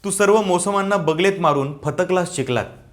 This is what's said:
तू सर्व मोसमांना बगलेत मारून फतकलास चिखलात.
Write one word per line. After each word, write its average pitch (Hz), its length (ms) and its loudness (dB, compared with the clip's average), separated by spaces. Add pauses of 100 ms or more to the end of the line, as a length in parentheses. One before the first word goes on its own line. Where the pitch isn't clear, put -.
तू 202 80 -6
सर्व 202 300 4
मोसमांना 196 540 0
बगलेत 170 440 0
मारून 143 340 0 (100)
फतकलास 180 520 -2
चिखलात. 123 300 -2 (280)